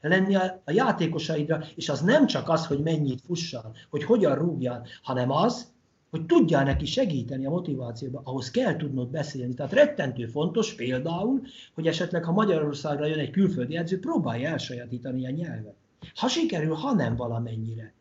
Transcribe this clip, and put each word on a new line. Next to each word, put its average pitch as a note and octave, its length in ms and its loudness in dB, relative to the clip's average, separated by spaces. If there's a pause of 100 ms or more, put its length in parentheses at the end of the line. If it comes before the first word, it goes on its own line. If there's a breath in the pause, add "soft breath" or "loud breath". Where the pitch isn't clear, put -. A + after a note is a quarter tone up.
lenni F#3+ 340 4
a, F#3 300 0
a D3 60 -4
játékosaidra, D#3+ 880 2 (160 loud breath)
és - 140 -6
az C3 120 0
nem C4 260 8
csak - 220 -2
az, D#3+ 160 4
hogy C#3+ 140 0
mennyit D3 460 0
fussál, A#2+ 460 -6 (180 loud breath)
hogy D3+ 140 -4
hogyan G#3 320 4
rúgjál, B2+ 500 -2 (160 loud breath)
hanem B2+ 300 0
az, G3 440 0 (340)
hogy E3 160 -6
tudjál D#3+ 380 6
neki C#3 220 2
segíteni C3+ 600 -2
a C#3 40 -2
motivációba, C3 760 -6
ahhoz B2+ 280 -6
kell A#3 240 2
tudnod C3 320 -4
beszélni. C3 460 -6
Tehát C3+ 200 -6
rettentő E3 520 2
fontos E3 480 -2
például, E3 680 -2 (320 loud breath)
hogy E3 140 -2
esetleg, E3 360 0
ha E3 80 -2
Magyarországra D3+ 760 2
jön D#3 140 0
egy C3+ 100 -2
külföldi D#3 480 2
edző, F3 220 -2
próbálj C#3+ 460 -2
elsajátítani B2+ 800 -6
a B2+ 40 -6
nyelvet. C3 460 -8 (400 loud breath)
Ha A#3 120 0
sikerül, E3 460 0
ha B3+ 200 0
nem A#2+ 220 2
valamennyire. A2+ 840 -6